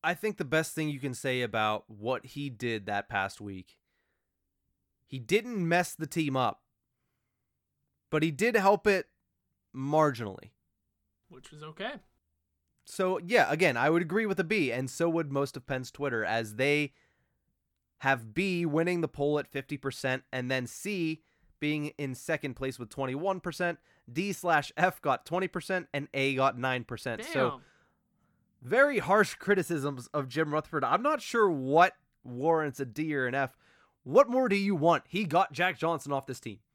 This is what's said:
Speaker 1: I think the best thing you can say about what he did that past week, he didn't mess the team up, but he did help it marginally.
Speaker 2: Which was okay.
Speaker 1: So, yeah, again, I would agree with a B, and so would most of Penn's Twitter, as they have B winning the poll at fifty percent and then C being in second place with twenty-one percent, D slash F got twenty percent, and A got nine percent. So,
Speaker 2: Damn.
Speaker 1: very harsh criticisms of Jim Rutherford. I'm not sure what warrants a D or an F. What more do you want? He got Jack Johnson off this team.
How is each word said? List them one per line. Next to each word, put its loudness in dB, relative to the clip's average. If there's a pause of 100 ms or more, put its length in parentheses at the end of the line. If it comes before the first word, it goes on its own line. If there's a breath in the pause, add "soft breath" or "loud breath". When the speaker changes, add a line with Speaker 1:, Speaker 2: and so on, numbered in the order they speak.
Speaker 1:
I 0
think -4
the -2
best 0
thing -2
you -6
can -4
say -2
about 0
what -4
he -8
did -4
that -2
past -2
week, -12 (1300)
he -10
didn't 0
mess 2
the -8
team -2
up, 0 (1500)
but 2
he 2
did 0
help 6
it 2 (680)
marginally. 0 (760)
Speaker 2:
Which -20
was -18
okay. -10 (920)
Speaker 1:
So, -2
yeah, 4
again, 2
I 2
would 4
agree 0
with -2
a 0
B, 0
and -4
so 0
would -2
most -2
of -14
Penn's -6
Twitter, -2
as -2
they 2 (1080)
have 0
B 0
winning 0
the 0
poll 0
at -6
fifty -8
percent -4 (100)
and -4
then -2
C -6 (400)
being -2
in -4
second -6
place -6
with -10
twenty-one -4
percent, -4 (320 soft breath)
D -4
slash 0
F 0
got 0
twenty -2
percent, -6
and -6
A 0
got 2
nine -2
percent. -8
So, 0
Speaker 2:
Damn. -10 (1000 soft breath)
Speaker 1:
very 4
harsh 4
criticisms 0
of -4
Jim -2
Rutherford. -2
I'm 2
not 0
sure 2
what 4 (320)
warrants 0
a -2
D -4
or 0
an -2
F. -2 (480 soft breath)
What 6
more 2
do 2
you 0
want? 4
He -4
got 2
Jack -2
Johnson -2
off -2
this -10
team. -12 (140)